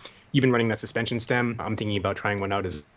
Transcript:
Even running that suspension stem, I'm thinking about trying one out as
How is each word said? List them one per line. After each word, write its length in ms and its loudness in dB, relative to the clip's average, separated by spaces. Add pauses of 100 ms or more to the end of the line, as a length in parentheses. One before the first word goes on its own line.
(340)
Even 180 6
running 180 4
that 100 -2
suspension 400 -2
stem, 400 0
I'm 160 -4
thinking 220 -2
about 200 0
trying 220 0
one 120 -2
out 140 0
as 180 -6 (140)